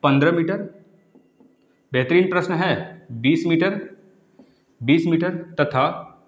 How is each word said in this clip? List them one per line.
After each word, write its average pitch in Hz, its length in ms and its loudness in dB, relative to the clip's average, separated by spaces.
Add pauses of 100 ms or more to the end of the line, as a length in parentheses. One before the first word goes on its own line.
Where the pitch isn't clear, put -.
पन्द्रह 143 280 4
मीटर, 170 260 -2 (1300)
बेहतरीन 170 380 2
प्रश्न 180 240 -2
है, 165 600 -4
बीस 127 340 0
मीटर, 180 320 0 (1000)
बीस 156 260 2
मीटर 170 280 0 (240)
तथा 139 280 0 (400)